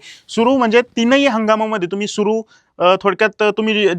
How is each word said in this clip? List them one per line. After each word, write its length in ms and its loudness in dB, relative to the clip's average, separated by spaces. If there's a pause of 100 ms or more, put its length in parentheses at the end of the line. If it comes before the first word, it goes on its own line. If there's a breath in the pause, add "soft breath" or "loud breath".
(280 loud breath)
सुरू 300 0
म्हणजे 240 2
तीनही 460 0
हंगामामध्ये 640 -2
तुम्ही 160 -4
सुरू, 340 -2 (380 soft breath)
अ, 220 4
थोडक्यात 420 -2 (140)
तुम्ही 420 0